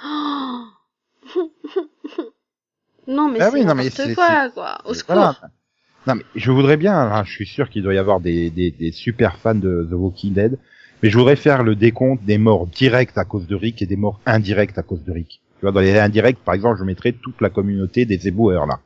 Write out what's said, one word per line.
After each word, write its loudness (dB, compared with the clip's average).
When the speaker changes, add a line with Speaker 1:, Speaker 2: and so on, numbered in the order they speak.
Speaker 1:
<gasps> -14
Non, 0
mais -2
Speaker 2:
Ah 4
Speaker 1:
c'est 0
Speaker 2:
oui, 4
non, 2
mais -2
Speaker 1:
n'importe -6
Speaker 2:
c'est, -4
Speaker 1:
quoi, 2
Speaker 2:
c'est, -12
Speaker 1:
quoi. -10
Au -8
Speaker 2:
c'est, -14
voilà. 2
Speaker 1:
secours. -20
Speaker 2:
Non, 2
mais -6
je -2
voudrais 4
bien, 2
hein, 0
je -12
suis -10
sûr -4
qu'il -6
doit 0
y 2
avoir 2
des, -2
des, -2
des -6
super -2
fans 0
de -2
The -4
Walking -4
Dead, 0
mais 4
je 4
voudrais 6
faire 2
le 2
décompte 2
des 2
morts 4
directes 0
à -2
cause -8
de -6
Rick -6
et -4
des -4
morts -4
indirectes 0
à -4
cause -10
de -8
Rick. -12
Tu -20
vois, 0
dans 2
les 4
indirects, 2
par -2
exemple, 0
je -6
mettrais -2
toute -14
la 0
communauté -2
des -2
éboueurs, 0
là. -6